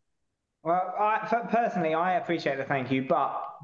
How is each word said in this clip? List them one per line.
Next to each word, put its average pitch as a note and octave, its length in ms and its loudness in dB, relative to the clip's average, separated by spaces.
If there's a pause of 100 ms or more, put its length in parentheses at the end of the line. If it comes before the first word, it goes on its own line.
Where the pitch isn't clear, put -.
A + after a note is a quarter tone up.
(640)
Well, F#3 360 -2
I, G#3+ 300 2
per-, A3+ 220 0
personally, F#3+ 440 2
I F3+ 200 2
appreciate D#3 440 0
the C3+ 60 -4
thank C3+ 260 -2
you, C3 120 2
but C#3+ 400 0 (220)